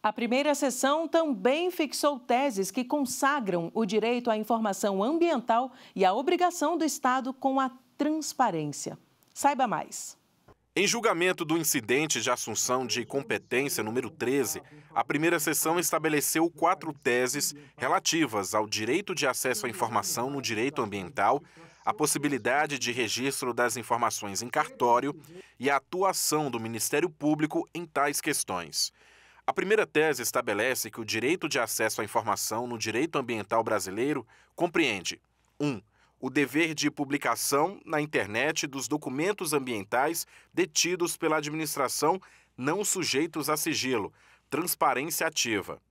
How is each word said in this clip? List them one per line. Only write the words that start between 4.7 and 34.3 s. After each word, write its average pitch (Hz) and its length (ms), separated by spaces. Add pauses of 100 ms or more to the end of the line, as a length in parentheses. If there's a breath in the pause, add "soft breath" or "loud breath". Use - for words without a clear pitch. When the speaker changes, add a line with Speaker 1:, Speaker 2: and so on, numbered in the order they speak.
Speaker 1:
ambiental 262 720 (200 loud breath)
e 185 120
a 185 80
obrigação 339 640
do 311 80
Estado 262 480
com 269 260
a 262 100 (280)
transparência. 240 1000 (360)
Saiba 269 340
mais. - 500 (560)
Speaker 2:
Em 190 140
julgamento 180 560
do 160 140
incidente 139 640
de 120 100
assunção 123 560
de 113 180
competência 127 760
número 113 260
treze, 120 520 (340 loud breath)
a 120 80
primeira 156 380
sessão 160 360
estabeleceu 160 720
quatro 165 440
teses 127 600 (220 loud breath)
relativas 127 800
ao 107 100
direito 117 480
de 143 140
acesso 127 380
à 123 40
informação 117 600
no 139 120
direito 123 400
ambiental, 101 640 (400 loud breath)
a 110 100
possibilidade 143 840
de 117 140
registro 120 600
das 120 240
informações 110 640
em 120 80
cartório 131 680 (420 loud breath)
e 127 120
a 139 80
atuação 156 720
do 117 80
Ministério 113 500
Público 151 640
em 170 120
tais 143 340
questões. - 720 (580 soft breath)
A - 40
primeira 190 340
tese 151 340
estabelece 117 720
que - 80
o 110 60
direito 127 420
de 135 100
acesso 113 440
à - 20
informação 113 640
no 117 100
direito 113 400
ambiental 113 460
brasileiro 110 640 (260 soft breath)